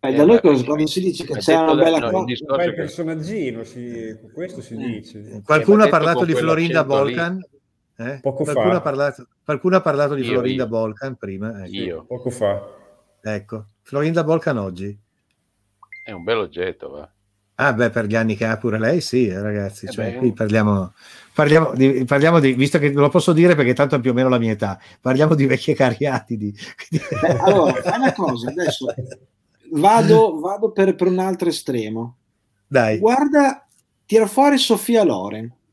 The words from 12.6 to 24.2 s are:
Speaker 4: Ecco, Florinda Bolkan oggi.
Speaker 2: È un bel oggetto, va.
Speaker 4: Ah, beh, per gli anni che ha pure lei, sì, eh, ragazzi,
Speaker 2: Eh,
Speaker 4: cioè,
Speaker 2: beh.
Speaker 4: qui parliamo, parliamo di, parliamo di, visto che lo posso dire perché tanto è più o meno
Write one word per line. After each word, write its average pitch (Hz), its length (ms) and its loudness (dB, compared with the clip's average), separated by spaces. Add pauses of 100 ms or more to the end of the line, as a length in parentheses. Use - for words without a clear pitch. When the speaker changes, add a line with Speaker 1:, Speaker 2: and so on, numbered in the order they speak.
Speaker 4:
Ecco, 107 440 -10 (160)
Florinda 156 420 -2
Bolkan 156 340 -2
oggi. 98 400 -8 (1040)
Speaker 2:
È 113 60 -18
un 90 140 -14
bel 113 140 0
oggetto, 87 520 -8
va. 73 200 -18 (520)
Speaker 4:
Ah, 135 120 2
beh, 113 160 0
per 110 160 -4
gli 107 100 -2
anni 113 200 0
che 113 100 -2
ha 110 100 -2
pure 110 220 -4
lei, 139 240 0
sì, 123 260 0
eh, 92 100 -6
ragazzi, 101 460 -6
Speaker 2:
Eh, 95 60 -12
Speaker 4:
cioè, 107 220 -6
Speaker 2:
beh. 120 40 -10
Speaker 4:
qui 127 160 0
parliamo, 104 600 0 (400)
parliamo 156 400 4
di, 131 320 4
parliamo 156 340 4
di, 131 140 4
visto 143 240 0
che 147 120 2
lo 147 200 4
posso 170 240 2
dire 170 200 6
perché 127 200 2
tanto 143 220 0
è 131 40 0
più 123 120 0
o - 20 0
meno 127 160 2